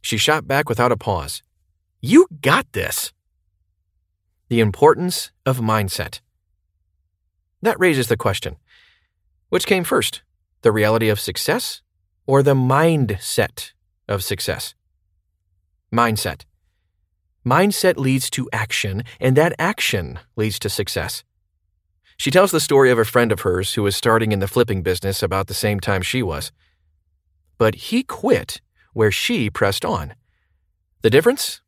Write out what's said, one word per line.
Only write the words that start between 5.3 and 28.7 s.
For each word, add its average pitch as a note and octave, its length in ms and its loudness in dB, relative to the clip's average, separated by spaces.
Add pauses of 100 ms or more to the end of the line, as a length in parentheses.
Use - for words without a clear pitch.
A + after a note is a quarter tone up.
of C3 140 0
mindset. A2 640 -2 (1400)
That G3 180 0
raises D3 280 2
the A#2 100 2
question, - 400 -4 (920)
which F3+ 180 -2
came F#3 160 0
first, - 400 -2 (380)
the A2+ 100 6
reality A2 380 2
of G#2 100 0
success - 600 -4 (440)
or C3+ 160 4
the C#3 140 4
mindset C3 1160 0 (340)
of G2 160 -4
success? - 500 -6 (1200)
Mindset. A2 520 0 (1000)
Mindset F3+ 520 2
leads C3 340 0
to B2 200 -6
action, A2 520 -4 (160)
and C3 160 2
that D#3+ 240 2
action G2 600 -4 (160)
leads G#2+ 240 -4
to G#2 100 -6
success. - 540 -6 (960)
She - 140 -2
tells F#3 200 4
the D#3+ 80 2
story C3+ 320 4
of A#2 80 4
a A2 60 4
friend A#2 260 2
of G2 100 -2
hers F#2 340 -2
who G#2+ 80 -2
was G2+ 120 -2
starting A2+ 380 2
in G2 60 0
the G2 80 -2
flipping A2 360 0
business F#2 400 -4
about F#2+ 240 -2
the F#2+ 60 -12
same G#2 260 -2
time F#2+ 220 -2
she B2+ 200 -4
was. D2+ 300 -6 (1040)
But A2 180 2
he - 280 -4
quit - 560 -2 (320)